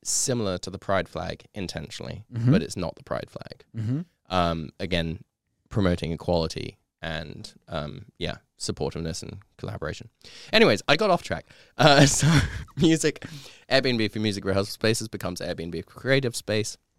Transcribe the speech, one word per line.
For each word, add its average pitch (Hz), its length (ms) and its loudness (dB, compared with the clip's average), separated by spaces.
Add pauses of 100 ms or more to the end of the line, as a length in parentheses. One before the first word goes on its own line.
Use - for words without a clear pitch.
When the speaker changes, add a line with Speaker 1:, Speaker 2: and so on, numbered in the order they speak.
Speaker 1:
similar 107 560 -2
to 90 120 -12
the 95 80 -10
pride 95 300 0
flag 85 360 -8 (100)
intentionally, - 800 -10
Speaker 2:
Mm-hmm. 117 180 2
Speaker 1:
but 139 120 6
it's - 140 -8
not 85 200 -6
the - 80 -20
pride - 260 -6
flag. - 340 -6 (120)
Speaker 2:
Mm-hmm. 117 240 -4 (340)
Speaker 1:
Um, 85 360 0 (100)
again, 85 420 -2 (460)
promoting 87 440 0
equality 82 640 -4 (260)
and, 80 500 -10 (160)
um, 76 380 -8 (120)
yeah, 85 180 -6 (220)
supportiveness 80 680 -6
and - 140 -14 (200)
collaboration. - 500 -10 (440)
Anyways, 202 340 6
I 147 100 4
got 214 140 2
off 175 140 2
track. - 220 -6 (300)
Uh, 139 300 10
<laughs> - 0 -
so 143 220 2 (480)
music, 156 480 2 (440)
Airbnb 123 440 2
for 107 80 -4
music 101 240 0
rehearsal 98 280 0
spaces 110 360 0
becomes 92 320 -8
Airbnb 82 440 -6
for - 140 -20
creative 131 380 0
space. 107 400 -4 (220)